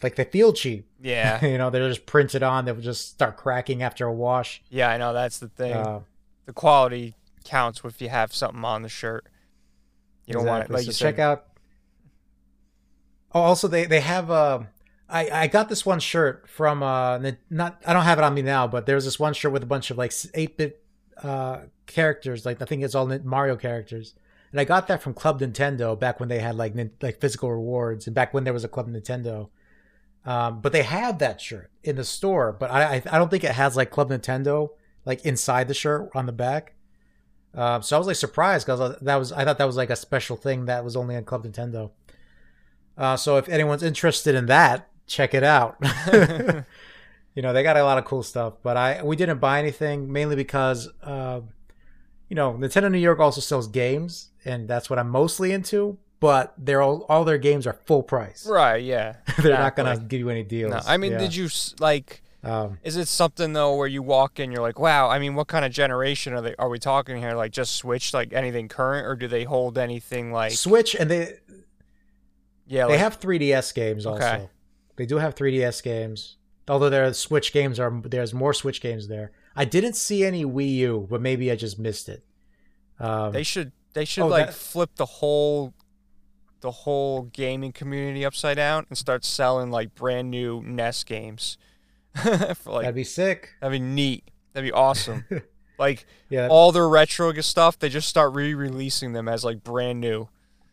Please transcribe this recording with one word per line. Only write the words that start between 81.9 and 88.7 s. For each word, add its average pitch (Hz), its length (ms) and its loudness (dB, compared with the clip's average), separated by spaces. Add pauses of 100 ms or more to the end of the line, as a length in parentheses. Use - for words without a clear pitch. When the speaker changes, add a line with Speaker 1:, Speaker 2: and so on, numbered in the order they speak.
Speaker 1:
it. - 160 -16 (760)
Um, 110 320 -4
Speaker 2:
They 139 100 -4
should, 151 300 -6 (220)
they 156 100 -4
should, 175 200 -2
Speaker 1:
oh, 160 40 2
Speaker 2:
like, 156 180 4
Speaker 1:
that 160 80 -12
Speaker 2:
flip - 420 -4
the 143 100 -2
whole, 147 680 0 (840)
the 127 100 -6
whole 139 520 -4
gaming 131 500 -8
community 139 520 -8
upside 143 320 -2
down 151 320 0